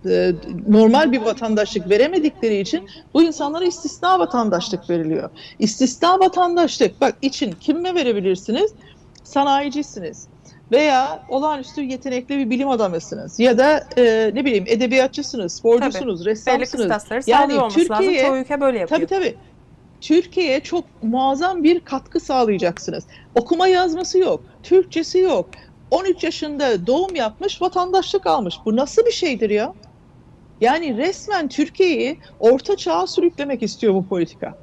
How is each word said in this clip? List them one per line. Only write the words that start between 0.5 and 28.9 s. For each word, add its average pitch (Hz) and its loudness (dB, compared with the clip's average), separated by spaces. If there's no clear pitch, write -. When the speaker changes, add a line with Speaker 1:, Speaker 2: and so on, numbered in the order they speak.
Speaker 1:
normal 226 6
bir 240 0
vatandaşlık 214 -2
veremedikleri 247 2
için 302 -6
bu 330 6
insanlara 320 -2
istisna 349 0
vatandaşlık 214 -2
veriliyor. 160 -2
İstisna 294 0
vatandaşlık, 349 0
bak 269 0
için 269 -4
kime 349 -4
verebilirsiniz? 220 -2
Sanayicisiniz 277 -4
veya 277 2
olağanüstü 285 -4
yetenekli 254 -6
bir 254 -2
bilim 262 -2
adamısınız 175 -4
ya 240 4
da, 285 4
e, 226 4
ne 262 -2
bileyim, 202 0
edebiyatçısınız, 254 -2
sporcusunuz, 240 0
Speaker 2:
Tabii. 185 -4
Speaker 1:
ressamsınız. 240 -2
Speaker 2:
Belli 233 -2
kıstasları 214 -4
Speaker 1:
Yani 285 4
Speaker 2:
sağlıyor 277 2
olması 220 0
lazım. 269 2
Speaker 1:
Türkiye'ye 320 2
Speaker 2:
Çoğu 269 0
ülke 277 -4
böyle 254 2
yapıyor. 233 0
Speaker 1:
Tabii, 330 -2
tabii. 381 -2
Türkiye'ye 320 0
çok 339 -6
muazzam 269 -2
bir 339 4
katkı 277 -6
sağlayacaksınız. 196 -2
Okuma 339 2
yazması 359 0
yok, 320 0
Türkçesi 359 0
yok. 285 0
On 349 0
üç 370 0
yaşında 277 -2
doğum 349 0
yapmış, 269 -4
vatandaşlık 370 -2
almış. 254 0
Bu 220 0
nasıl 294 2